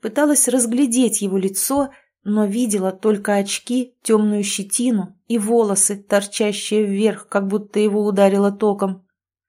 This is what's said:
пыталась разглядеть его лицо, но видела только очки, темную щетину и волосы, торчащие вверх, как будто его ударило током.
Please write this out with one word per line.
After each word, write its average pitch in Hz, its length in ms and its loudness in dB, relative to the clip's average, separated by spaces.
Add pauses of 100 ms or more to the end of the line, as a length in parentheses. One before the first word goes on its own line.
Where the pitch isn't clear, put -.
пыталась 285 460 0
разглядеть 240 760 0
его 196 160 -2
лицо, 269 540 -2 (320)
но 208 220 0
видела 202 460 -2
только 202 440 0
очки, 240 640 -4
темную 214 420 0
щетину 202 720 -4 (120)
и 233 100 -2
волосы, 208 600 0
торчащие 208 880 -2
вверх, 202 420 0
как 196 200 -2
будто 208 320 -2
его 208 260 2
ударило 202 460 4
током. 202 540 -2 (440)